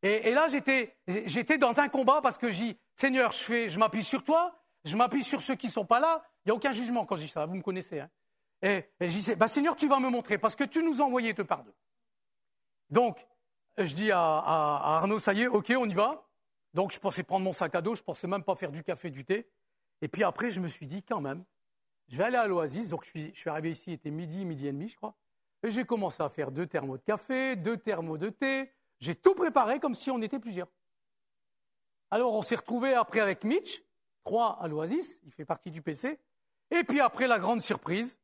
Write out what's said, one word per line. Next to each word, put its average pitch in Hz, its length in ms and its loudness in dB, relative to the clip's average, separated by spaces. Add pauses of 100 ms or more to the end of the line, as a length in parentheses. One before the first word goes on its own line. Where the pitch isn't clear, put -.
Et, 214 260 2
et 226 40 4
là, 302 140 6
j'étais, 262 500 0 (100)
j'étais 220 520 0
dans 254 220 4
un 285 80 4
combat 269 340 4
parce 240 160 2
que 233 140 -2
je 175 40 -4
dis, « 220 220 -4 (160)
Seigneur, 262 380 2
je - 100 -6
fais, 226 280 0
je 160 80 -4
m'appuie 214 260 2
sur - 180 -2
toi, 330 400 0 (220)
je 160 120 -4
m'appuie 240 280 2
sur 269 160 0
ceux 269 160 -2
qui 233 140 -6
sont 202 160 -4
pas 233 120 6
là. » 320 260 2 (200)
Il 180 40 0
n'y 214 40 4
a - 20 6
aucun 269 160 0
jugement 233 340 -2
quand 190 120 -4
je 151 60 -6
dis 156 60 -8
ça, 156 180 -4
vous 175 80 -8
me 190 80 -6
connaissez, 185 360 -6
hein. 143 120 -12 (520)
Et, 190 220 2 (160)
et 180 100 0
je 175 80 -2
dis, « 214 180 0
Bah, 196 120 6
Seigneur, 294 260 2
tu 302 140 0
vas 269 100 6
me 262 100 2
montrer 233 300 0
parce 214 160 2
que - 80 -2
tu 330 220 0
nous 294 160 0
as 302 40 6
envoyé 240 300 0
te 202 80 -4
par 151 220 -2
deux. » 104 100 -20 (1160)
Donc, 233 360 2 (500)
je 175 160 0
dis 202 200 0
à, 180 80 4
à, 156 640 2
à 151 140 4
Arnaud, « 202 220 0
Ça 196 140 2
y 214 80 2
est, 247 60 2
ok, 214 280 0
on 247 120 0
y 190 60 -4
va. » 233 340 0 (460)
Donc, 185 180 0
je - 80 -10
pensais 185 240 -2
prendre 190 200 0
mon 190 80 0
sac 165 220 -2
à 175 60 2
dos, 214 160 -2
je - 80 -12
pensais 175 240 -8
même 185 160 -2
pas 190 100 0
faire 170 160 -6
du 151 140 -10
café, 175 260 -6
du 135 140 -14
thé. 214 260 -2 (500)
Et 156 60 -6
puis 202 160 -2
après, 226 300 0
je 185 80 -4
me 175 80 -2
suis 151 180 -12
dit, « 180 220 -10
Quand 233 120 -2
même, 143 240 -8 (600)
je 123 100 -14
vais 175 80 2
aller 247 120 0
à 233 100 4
l'Oasis. » 175 440 -2
Donc, 160 140 -4
je - 60 -20
suis, 151 240 -10
je - 60 -20
suis 165 100 -6
arrivé 156 220 -4
ici, - 180 -10
il 165 40 -6
était 151 160 -10
midi, 170 340 -8
midi 143 240 -6
et 143 40 -4
demi, 143 140 -6
je 233 100 -14
crois. 214 200 -12 (460)
Et 226 80 0
j'ai 233 140 0
commencé 202 380 -2
à 147 60 0
faire 135 240 -4
deux 160 140 -4
thermos 139 340 -6
de - 40 -20
café, 262 520 -2
deux 196 220 -4
thermos 165 400 -4
de 180 100 -4
thé. 269 440 -2 (280)
J'ai 147 160 -4
tout 381 180 8
préparé 277 460 2
comme 269 140 -2
si - 160 -6
on 247 120 0
était 220 160 -4
plusieurs. 185 300 -8 (1400)
Alors, 233 240 2
on 214 80 0
s'est 233 140 -2
retrouvés 247 380 0
après 226 260 2
avec 196 220 0
Mitch, 285 400 -2 (400)
trois 226 380 0
à 175 80 -6
l'Oasis, 170 560 -4
il 143 80 -20
fait 147 140 -14
partie 165 240 -6
du 160 120 -14
P 160 120 -6
C. 285 260 -6 (500)
Et 339 140 2
puis 285 160 0
après, 254 260 2
la 233 120 4
grande 202 240 0
surprise. 208 600 -4